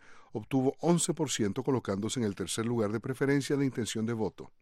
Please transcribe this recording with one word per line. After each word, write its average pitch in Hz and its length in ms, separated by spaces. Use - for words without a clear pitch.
obtuvo 131 480
once 165 340
por 147 180
ciento, 107 320
colocándose 110 560
en 113 60
el 101 100
tercer 101 300
lugar 113 260
de 113 80
preferencia 139 580
de 139 80
intención 113 400
de 117 80
voto. 110 380